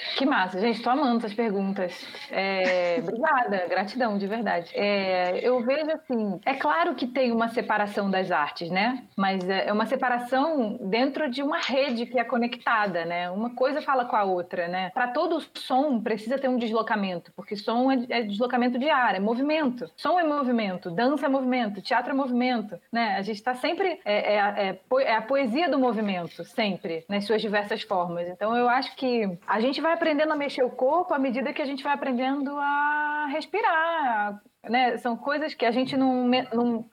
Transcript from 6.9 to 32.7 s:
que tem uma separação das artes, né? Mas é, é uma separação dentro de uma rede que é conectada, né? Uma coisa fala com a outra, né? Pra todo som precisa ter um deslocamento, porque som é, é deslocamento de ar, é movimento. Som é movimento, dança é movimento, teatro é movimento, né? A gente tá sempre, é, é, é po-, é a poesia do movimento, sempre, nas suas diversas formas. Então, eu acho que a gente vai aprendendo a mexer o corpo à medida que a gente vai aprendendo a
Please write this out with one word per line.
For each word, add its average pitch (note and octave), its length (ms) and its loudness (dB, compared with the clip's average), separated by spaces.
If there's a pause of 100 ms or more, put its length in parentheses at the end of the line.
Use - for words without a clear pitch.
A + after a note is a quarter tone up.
que - 120 -2
tem B3 260 0
uma A3+ 160 2
separação G#3 640 0
das F#3 200 0
artes, E3 380 -2
né? G#3+ 360 0 (120)
Mas F#3+ 320 0
é, F#3+ 200 0
é G#3 40 2
uma G#3+ 140 2
separação B3+ 320 0 (640)
dentro C4+ 500 0
de B3 120 -4
uma D#4 160 -2
rede C4 480 0
que A#3+ 120 -2
é - 60 2
conectada, A3+ 800 0
né? F3 260 -4
Uma G#3+ 200 -4
coisa C4+ 300 0
fala C4+ 240 0
com B3+ 120 -2
a G#3 80 4
outra, F3+ 420 -2
né? F#3 240 -4
Pra B3 180 0
todo D#4+ 320 0 (140)
som C4 460 0
precisa A3 380 -2
ter C4+ 100 0
um B3+ 100 2
deslocamento, G#3+ 800 -2
porque - 200 -10
som A#3+ 340 0
é, B3+ 180 2
é A#3 140 0
deslocamento B3 560 0
de C#4+ 120 0
ar, B3 240 4
é F#3+ 60 -2
movimento. B3 760 0
Som D#4+ 220 2
é F4 60 4
movimento, A#3+ 640 0
dança C4 360 2
é - 20 2
movimento, B3+ 520 0
teatro B3 300 0
é C#4+ 40 -2
movimento, B3 640 0 (120)
né? A3+ 260 0
A G3 60 -2
gente G#3 200 -6
tá B3 120 -2
sempre, E4+ 500 -2
é, G#3 300 2
é, G3+ 340 2
é F#3+ 40 -2 (160)
po-, B3+ 120 4
é A3+ 140 2
a A3 80 2
poesia C#4 460 2
do C#4 100 2
movimento, G3+ 640 0
sempre, F3 640 -4
nas G3+ 160 -2
suas A3 160 2
diversas G#3 420 -2
formas. F3 460 -2
Então, G#3 280 -2
eu A#3+ 120 2
acho B3 280 0
que A3+ 500 0
a G#3 140 0
gente C4 200 0
vai D#4+ 120 2
aprendendo D#4 400 2
a D4+ 40 0
mexer C#4+ 260 -2
o B3 80 2
corpo E4 440 2
à C#4+ 40 2
medida C4+ 340 0
que D4+ 100 -4
a C#4+ 40 -2
gente C4+ 180 -6
vai C#4+ 80 0
aprendendo C#4 640 -2
a D4 720 0